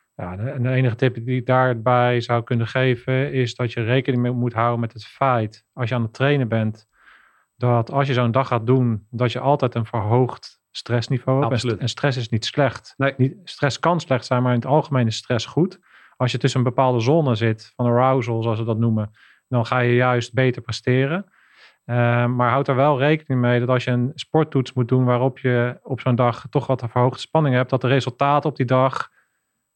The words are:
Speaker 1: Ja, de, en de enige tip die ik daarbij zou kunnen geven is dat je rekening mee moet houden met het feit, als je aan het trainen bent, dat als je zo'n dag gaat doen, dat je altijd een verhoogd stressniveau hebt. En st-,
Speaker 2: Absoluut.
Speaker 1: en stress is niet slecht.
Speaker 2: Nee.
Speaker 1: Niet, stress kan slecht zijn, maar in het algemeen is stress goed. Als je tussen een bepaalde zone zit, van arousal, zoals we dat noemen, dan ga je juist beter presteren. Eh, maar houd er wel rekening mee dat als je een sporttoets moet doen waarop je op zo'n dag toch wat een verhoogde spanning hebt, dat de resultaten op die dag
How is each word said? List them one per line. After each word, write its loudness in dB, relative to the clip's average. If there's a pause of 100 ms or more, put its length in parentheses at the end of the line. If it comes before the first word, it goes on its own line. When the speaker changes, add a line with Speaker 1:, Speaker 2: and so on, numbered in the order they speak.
(160)
Speaker 1:
Ja, -10
de, -6
en -4
de 0
enige 2
tip 0
die -4
ik -6
daarbij 2
zou -2
kunnen -2
geven 0
is -2
dat -4
je -4
rekening 0
mee 0
moet -2
houden 0
met -6
het -18
feit, -2
als -4
je -2
aan -2
het -6
trainen 0
bent, -2 (680)
dat 0
als 0
je -2
zo'n 2
dag 0
gaat -2
doen, 0
dat -2
je -8
altijd 0
een -2
verhoogd -2 (100)
stressniveau -2
hebt. 0
En 0
st-, -4
Speaker 2:
Absoluut. -4
Speaker 1:
en -4
stress -2
is -8
niet -2
slecht. -2
Speaker 2:
Nee. 0
Speaker 1:
Niet, 0
stress -4
kan 2
slecht -2
zijn, 0
maar 2
in 0
het -4
algemeen 2
is -2
stress -4
goed. -2 (380)
Als 0
je -4
tussen 0
een 0
bepaalde 2
zone 2
zit, -2
van -2
arousal, 2
zoals -2
we -4
dat -2
noemen, 0 (360)
dan 0
ga 0
je 2
juist 0
beter 2
presteren. -2 (600)
Eh, 2
maar 0
houd 0
er 0
wel 2
rekening 0
mee 2
dat 0
als 2
je -2
een -2
sporttoets -2
moet 0
doen 2
waarop 0
je -2
op -6
zo'n 0
dag 0
toch -2
wat -2
een -8
verhoogde 0
spanning 0
hebt, 0
dat 0
de 0
resultaten 0
op -6
die -2
dag 0 (680)